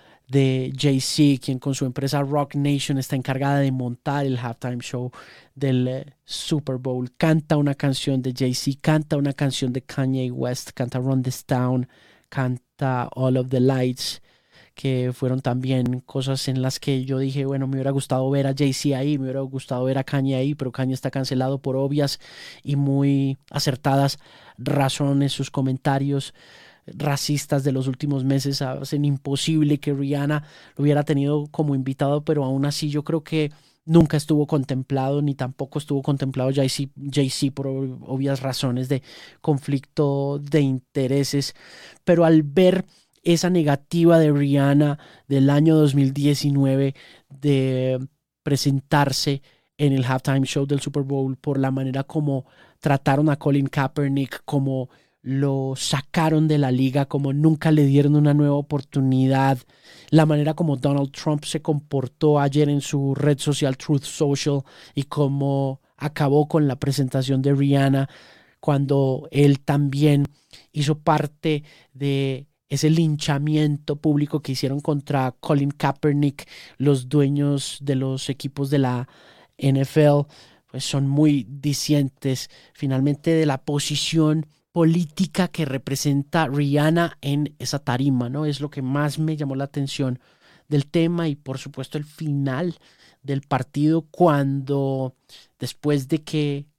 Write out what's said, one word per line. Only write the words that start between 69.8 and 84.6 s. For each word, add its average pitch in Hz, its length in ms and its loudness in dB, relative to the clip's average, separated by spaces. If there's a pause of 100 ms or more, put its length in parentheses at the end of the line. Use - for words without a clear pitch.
hizo 151 300 -2
parte 151 640 0 (280)
de 139 540 -4 (220)
ese 147 220 2
linchamiento 151 1040 0
público 147 460 0
que 135 100 -6
hicieron 135 280 -2
contra 143 580 -2
Colin 143 320 0
Kaepernick, 143 800 0 (300)
los 135 300 2
dueños 143 720 0
de 139 140 -2
los 131 340 -4
equipos 139 420 -6
de 147 80 2
la 123 300 0 (480)
N 135 240 2
F 135 240 2
L, 143 220 4 (400)
pues 131 180 -10
son 139 240 -2
muy 143 400 2
discientes 139 1040 -2 (240)
finalmente 143 560 -2
de 160 160 4
la 135 180 -2
posición 151 800 0 (260)